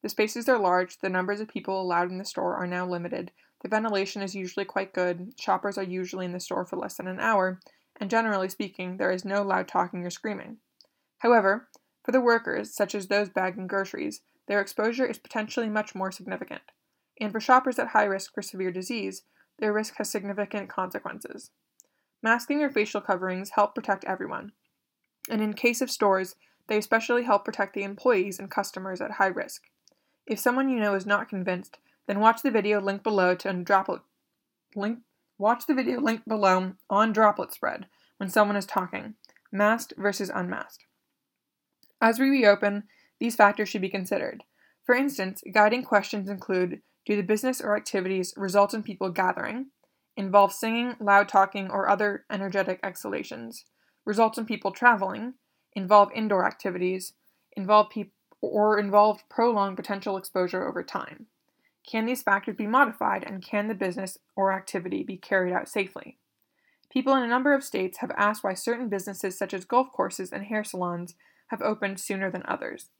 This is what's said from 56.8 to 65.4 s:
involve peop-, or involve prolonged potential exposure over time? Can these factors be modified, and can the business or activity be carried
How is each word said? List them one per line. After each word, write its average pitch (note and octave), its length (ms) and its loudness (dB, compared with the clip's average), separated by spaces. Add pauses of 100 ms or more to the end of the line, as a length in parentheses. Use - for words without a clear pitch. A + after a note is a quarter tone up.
involve G#3 360 4
peop-, G#3 220 -8 (280)
or G#3 380 2
involve G#3 500 4
prolonged G3+ 480 0
potential G3 400 -4
exposure F#3 500 -2
over F3 140 -6
time? - 460 -10 (600)
Can A3 200 -2
these B3+ 160 -4
factors G3+ 320 0
be G#3 120 -4
modified, A3 560 2
and F#3+ 200 -10
can G#3 240 -4
the A3 80 -4
business F#3 420 -4 (180)
or G3 160 2
activity F#3+ 520 -4
be F#3 140 -10
carried F#3 360 0